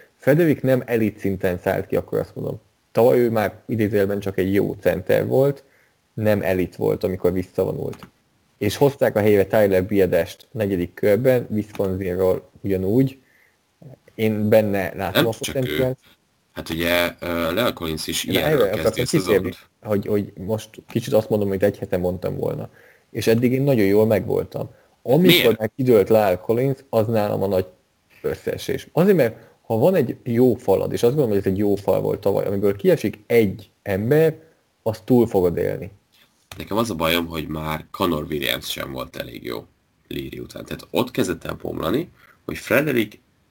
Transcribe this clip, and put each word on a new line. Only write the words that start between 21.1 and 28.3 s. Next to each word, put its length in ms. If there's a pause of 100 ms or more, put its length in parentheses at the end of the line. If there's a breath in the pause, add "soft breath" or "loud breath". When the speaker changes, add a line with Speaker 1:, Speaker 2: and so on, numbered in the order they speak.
Speaker 1:
azt 160
mondom, 200
amit 140
egy 160
hete 180
mondtam 400
volna. 320 (420 soft breath)
És 160
eddig 260
én 100
nagyon 240
jól 200
megvoltam. 640 (320 soft breath)
Amikor 240
Speaker 2:
Miért? 320
Speaker 1:
meg 180
kidőlt 320
Lyle 300
Collins, 400 (100)
az 180
nálam 360
a 40
nagy 200 (560)
összeesés. 720